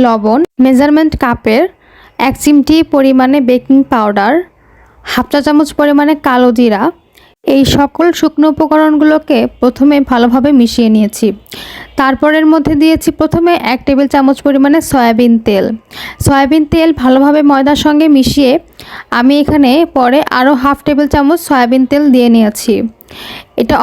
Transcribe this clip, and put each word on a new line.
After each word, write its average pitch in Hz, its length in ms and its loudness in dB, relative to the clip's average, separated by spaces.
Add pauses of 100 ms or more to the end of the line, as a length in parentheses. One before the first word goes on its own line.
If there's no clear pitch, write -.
লবণ, 226 360 0 (220)
মেজারমেন্ট 294 560 2
কাপের 240 460 -2 (560)
এক 254 200 -2
চিমটি 294 380 2 (140)
পরিমাণে 269 500 2
বেকিং 247 360 0 (120)
পাউডার, 208 440 0 (720)
হাফ - 240 -8
চা 294 120 -2
চামচ 294 320 0
পরিমাণে 294 400 0 (140)
কালো 247 240 2
জিরা। 220 300 0 (640)
এই 277 160 2 (140)
সকল 285 380 0
শুকনো 311 360 -2
উপকরণগুলোকে 302 880 0 (180)
প্রথমে 262 440 0
ভালোভাবে 247 500 0
মিশিয়ে 233 380 2
নিয়েছি। 214 380 -2 (680)
তারপর 269 340 0 (100)
এর 311 140 2
মধ্যে 311 220 0
দিয়েছি 320 360 0
প্রথমে 330 420 0 (200)
এক 254 120 -4
টেবিল 277 220 0
চামচ 269 360 0
পরিমাণে 285 380 2
সয়াবিন 240 580 0
তেল। 208 260 -2 (580)
সয়াবিন 277 420 2
তেল 330 280 0
ভালোভাবে 277 500 2
ময়দার 285 420 2
সঙ্গে 302 240 2
মিশিয়ে 262 420 2 (600)
আমি 262 280 0
এখানে 285 320 2 (240)
পরে 254 240 0 (120)
আরও 254 240 0
হাফ 277 280 -2
টেবিল 294 240 0
চামচ 294 400 0
সয়াবিন 262 400 0
তেল 285 240 0
দিয়ে 247 180 2
নিয়েছি। 220 440 0 (840)
এটা 233 260 -2